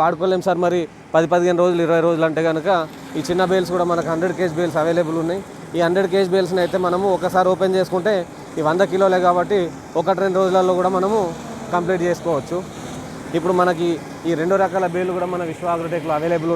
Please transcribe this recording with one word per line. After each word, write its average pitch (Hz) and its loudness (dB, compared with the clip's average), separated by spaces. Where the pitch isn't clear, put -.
వాడుకోలేం 175 2
సార్, 175 0
మరి 175 2
పది 165 4
పదిహేను 175 4
రోజులు, 175 4
ఇరవై 165 4
రోజులు 160 2
అంటే 156 -2
కనుక 160 0
ఈ 151 -4
చిన్న 180 2
బేల్స్ 185 0
కూడా 175 2
మనకు 165 -2
హండ్రెడ్ 170 -2
కేజీ 175 -2
బేల్స్ 165 0
అవైలబుల్ 165 0
ఉన్నాయి. 185 -4
ఈ - -2
హండ్రెడ్ 185 2
కేజీ 196 2
బేల్స్ని 180 0
అయితే 185 -2
మనము 180 0
ఒకసారి 180 2
ఓపెన్ 185 0
చేసుకుంటే 185 0
ఈ 160 -2
వంద 180 2
కిలోలే 190 2
కాబట్టి 180 2
ఒకటి 185 0
రెండు 190 0
రోజులలో 185 2
కూడా 185 2
మనము 202 0
కంప్లీట్ 175 0
చేసుకోవచ్చు. 165 -2
ఇప్పుడు 175 0
మనకి 175 2
ఈ 170 2
రెండు 180 2
రకాల 185 0
బేళ్ళు 185 -2
కూడా 175 -4
మన 175 -4
విశ్వ 175 -8
అగ్రోటెక్‌లో 165 -4
అవైలబుల్ 165 0